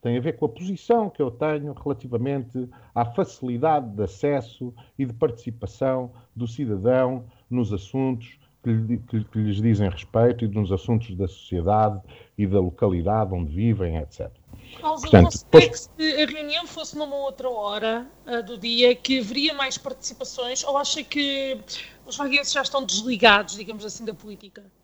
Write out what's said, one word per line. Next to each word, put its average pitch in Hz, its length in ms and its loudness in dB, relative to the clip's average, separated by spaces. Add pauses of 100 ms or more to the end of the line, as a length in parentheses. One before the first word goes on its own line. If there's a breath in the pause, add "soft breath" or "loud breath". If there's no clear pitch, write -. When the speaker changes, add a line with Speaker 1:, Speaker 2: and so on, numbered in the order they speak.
Speaker 1:
Tem 120 160 -2
a 123 40 -2
ver 151 120 -4
com - 140 -4
a - 20 0
posição 196 600 -2
que - 100 -10
eu 131 100 0
tenho 147 440 -4
relativamente 127 920 -6 (280 loud breath)
à 117 100 0
facilidade 127 840 -2
de 101 120 -6
acesso 123 720 -4 (260 loud breath)
e 139 60 -2
de 123 80 -8
participação 127 1000 -4 (240 soft breath)
do 120 120 -6
cidadão 123 800 -2 (260 soft breath)
nos 123 200 0
assuntos 120 680 -6 (240 soft breath)
que 120 100 -2
lhe, 113 240 0
que, - 280 -4
que - 140 -6
lhes 104 220 0
dizem 107 300 4
respeito 120 520 0
e 113 60 -2
nos 98 240 -2
assuntos 113 420 -2
da 92 140 -2
sociedade 101 720 0 (380 loud breath)
e 104 80 2
da 98 140 4
localidade 95 760 0
onde 80 200 -4
vivem, 95 440 0
et 73 120 -8
cetera. - 300 -14 (400 loud breath)
Speaker 2:
Paulo, - 220 -2
Speaker 1:
Portanto, - 300 10
Speaker 2:
você - 120 -10
Speaker 1:
depois - 200 12
Speaker 2:
crê - 40 0
que - 100 -8
se 311 440 -2
a 302 40 2
reunião 311 400 -6
fosse 311 300 -12
numa 285 200 -6
outra 269 340 -6
hora, 220 560 -4 (200)
eh, 240 140 -4
do 226 160 -12
dia, 233 380 4
que 262 260 0
haveria 277 320 -2
mais 277 240 -4
participações, 254 880 -8
ou 277 140 0
acha 285 260 -4
que 269 540 -4 (480 loud breath)
os 262 100 -12
vaguenses 277 380 -2
já 285 80 -2
estão 269 240 -4
desligados, 208 680 2
digamos 214 300 -14
assim, 214 220 -12
da 214 80 -10
política? 208 480 -20 (220)